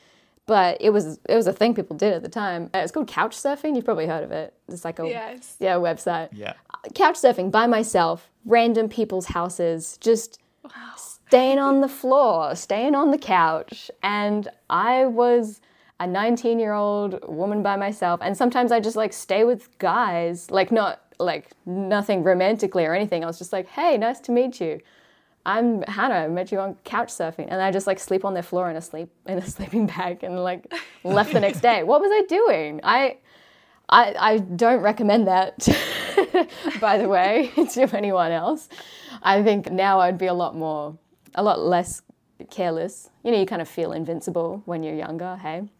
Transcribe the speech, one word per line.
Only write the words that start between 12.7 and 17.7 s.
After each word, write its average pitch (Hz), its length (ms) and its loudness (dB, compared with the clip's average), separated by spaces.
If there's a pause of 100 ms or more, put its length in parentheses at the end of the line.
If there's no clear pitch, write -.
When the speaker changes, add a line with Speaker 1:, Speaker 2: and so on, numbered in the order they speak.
Speaker 1:
on 277 160 2
the 285 80 0
couch. 170 720 -2 (100)
And 208 460 -2 (240)
I 240 340 2
was 240 560 2 (380)
a 180 80 -6
nineteen-year-old 208 1200 -2
woman 202 340 -4
by 196 140 0